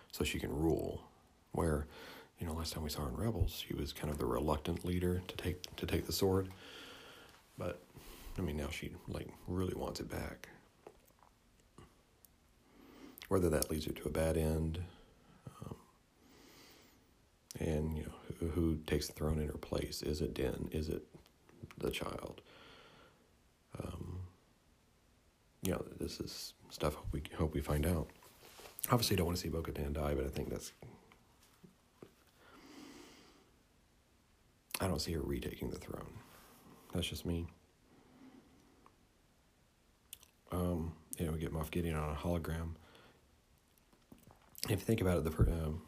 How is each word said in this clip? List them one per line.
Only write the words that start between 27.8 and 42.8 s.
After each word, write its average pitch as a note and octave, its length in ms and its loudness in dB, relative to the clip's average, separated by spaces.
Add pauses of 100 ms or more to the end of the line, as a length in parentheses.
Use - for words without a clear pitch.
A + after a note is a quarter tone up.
out. E2 240 2 (840)
Obviously, A#2 240 6
don't F2 100 6
wanna F2 120 4
see D#2+ 120 -2
Bo-Katan D2+ 440 0
die, D2 220 2
but C2+ 100 2
I C2+ 40 0
think - 200 -2
that's, - 220 -4 (4000)
I G2 80 4
don't D#2 140 2
see F2+ 120 -2
her D2+ 80 0
retaking - 480 -2
the - 80 -4
throne. - 360 -8 (800)
That's F2 140 2
just - 180 -6
me. E2+ 220 0 (3000)
Um, F2 420 2 (240)
you F2+ 80 2
know, D#2+ 80 2
we D#2+ 60 0
get D#2+ 140 -2
Moff D#2+ 160 0
Gideon E2+ 260 2
on D2+ 140 0
a D2+ 60 -2
hologram. E2 560 0 (1900)